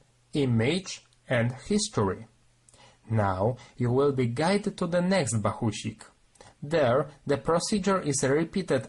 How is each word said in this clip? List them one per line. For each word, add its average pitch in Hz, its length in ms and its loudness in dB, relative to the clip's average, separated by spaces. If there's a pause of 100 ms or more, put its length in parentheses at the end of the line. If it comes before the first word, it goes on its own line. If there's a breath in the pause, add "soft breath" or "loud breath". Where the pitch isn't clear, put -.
(340)
image 135 680 0 (260)
and 120 240 0 (140)
history. 123 600 -2 (840 loud breath)
Now 104 460 0 (200 loud breath)
you 120 140 -2
will 139 220 4
be 123 160 0
guided 190 500 0
to 180 80 -2
the 175 160 0
next 143 400 0
Bachusik. 110 600 -4 (600 loud breath)
There, 147 460 2 (180 loud breath)
the 139 120 0
procedure 185 640 0
is 147 220 -2
repeated 147 680 0